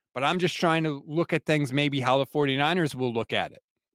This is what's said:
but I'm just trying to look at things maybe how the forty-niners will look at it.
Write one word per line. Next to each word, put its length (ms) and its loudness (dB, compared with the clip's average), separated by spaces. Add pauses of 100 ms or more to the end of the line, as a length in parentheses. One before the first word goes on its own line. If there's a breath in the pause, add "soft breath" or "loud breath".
(140)
but 120 -4
I'm 140 0
just 180 -2
trying 260 2
to 240 -4
look 240 -2
at 140 -2
things 260 0
maybe 300 0
how 160 2
the 80 2
forty-niners 680 0
will 200 -2
look 180 -4
at 220 -2
it. 80 -20 (340)